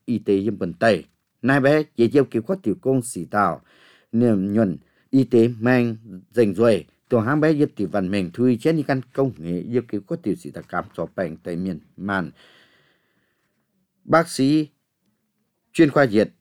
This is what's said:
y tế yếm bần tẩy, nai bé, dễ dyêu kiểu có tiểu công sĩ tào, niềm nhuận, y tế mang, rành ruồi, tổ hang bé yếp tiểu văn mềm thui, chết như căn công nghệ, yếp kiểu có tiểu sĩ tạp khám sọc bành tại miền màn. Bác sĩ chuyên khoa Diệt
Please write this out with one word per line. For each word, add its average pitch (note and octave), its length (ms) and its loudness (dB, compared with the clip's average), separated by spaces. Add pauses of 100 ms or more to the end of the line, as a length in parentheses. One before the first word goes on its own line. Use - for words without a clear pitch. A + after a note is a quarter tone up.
y A2+ 140 -4
tế G#2 160 0
yếm G2+ 220 -2
bần F2 160 -6
tẩy, G#2 300 0 (380)
nai C#3 180 2
bé, D3 240 2 (140)
dễ A#2+ 120 4
dyêu C3+ 160 2
kiểu A2+ 160 -4
có F#3+ 140 -4
tiểu A2 260 -4
công C3 200 0
sĩ F2 240 -10
tào, F#2 360 -2 (500)
niềm G#2+ 420 0
nhuận, G2 240 0 (320)
y C3 140 4
tế A#2 240 4 (120)
mang, A#2+ 360 2 (360)
rành A2 220 2
ruồi, G2+ 320 2 (240)
tổ A#2+ 100 0
hang C#3 220 -2
bé D#3 120 2
yếp D3 220 -2
tiểu G2 160 -4
văn F#2+ 200 -2
mềm F#2 200 -4
thui, B2 300 0
chết E3 140 0
như D3 80 -2
căn C3 180 -2 (120)
công C3+ 240 -2
nghệ, E2+ 240 -6
yếp A#2+ 260 -4
kiểu G2+ 140 -6
có E3 140 -10
tiểu G2+ 200 -4
sĩ C#2+ 160 -14
tạp - 160 -16
khám F#2 180 -6 (120)
sọc E2 180 -8
bành E2 220 -6
tại F2 180 -10
miền F2+ 240 -6 (180)
màn. F#2+ 340 -6 (1700)
Bác E3 260 2
sĩ D3 380 0 (1040)
chuyên D#3+ 160 6
khoa C#3 180 4
Diệt G#2 340 2